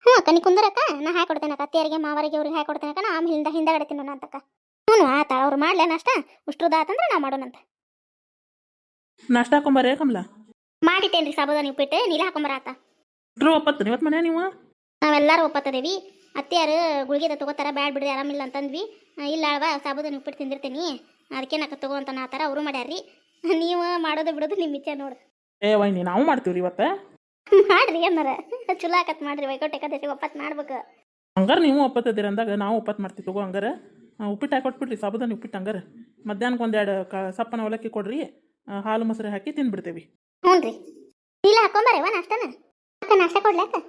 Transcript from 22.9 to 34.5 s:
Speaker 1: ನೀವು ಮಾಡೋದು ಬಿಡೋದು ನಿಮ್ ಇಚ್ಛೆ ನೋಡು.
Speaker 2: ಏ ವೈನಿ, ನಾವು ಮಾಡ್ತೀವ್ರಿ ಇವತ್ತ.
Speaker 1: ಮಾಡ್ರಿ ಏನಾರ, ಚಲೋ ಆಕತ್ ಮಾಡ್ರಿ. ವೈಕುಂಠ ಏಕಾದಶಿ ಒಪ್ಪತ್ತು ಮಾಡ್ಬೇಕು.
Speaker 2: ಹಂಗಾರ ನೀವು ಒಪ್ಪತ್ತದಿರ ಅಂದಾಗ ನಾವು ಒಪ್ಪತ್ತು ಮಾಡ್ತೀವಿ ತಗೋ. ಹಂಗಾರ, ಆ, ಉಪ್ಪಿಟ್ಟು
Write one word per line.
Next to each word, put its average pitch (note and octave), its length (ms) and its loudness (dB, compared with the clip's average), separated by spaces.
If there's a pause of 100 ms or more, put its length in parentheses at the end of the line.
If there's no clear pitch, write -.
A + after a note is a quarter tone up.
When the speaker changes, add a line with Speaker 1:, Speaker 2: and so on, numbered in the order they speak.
Speaker 1:
ನೀವು F4 480 0
ಮಾಡೋದು D#4 320 -2
ಬಿಡೋದು D4+ 220 -2
ನಿಮ್ E4 200 -2
ಇಚ್ಛೆ C#4 180 -8
ನೋಡು. C#4 380 -12 (320)
Speaker 2:
ಏ G#3 100 4
ವೈನಿ, G3+ 300 2
ನಾವು F#3 220 0
ಮಾಡ್ತೀವ್ರಿ G#3+ 340 0
ಇವತ್ತ. F3+ 220 -2 (720)
Speaker 1:
ಮಾಡ್ರಿ G4 460 6
ಏನಾರ, E4 280 2 (460)
ಚಲೋ F4+ 260 0
ಆಕತ್ D#4+ 240 -6
ಮಾಡ್ರಿ. C#4+ 220 -6
ವೈಕುಂಠ D4+ 300 -6
ಏಕಾದಶಿ C#4+ 320 -8
ಒಪ್ಪತ್ತು D4 320 -8
ಮಾಡ್ಬೇಕು. D4 340 -8 (640)
Speaker 2:
ಹಂಗಾರ G3 200 4
ನೀವು D4 280 4
ಒಪ್ಪತ್ತದಿರ A#3 420 -2
ಅಂದಾಗ G#3 240 -2
ನಾವು G#3 260 -2
ಒಪ್ಪತ್ತು G#3 260 -6
ಮಾಡ್ತೀವಿ F#3+ 220 -12
ತಗೋ. G3 160 -6
ಹಂಗಾರ, G3 220 -6 (560)
ಆ, G#3+ 60 -8
ಉಪ್ಪಿಟ್ಟು A#3 320 -2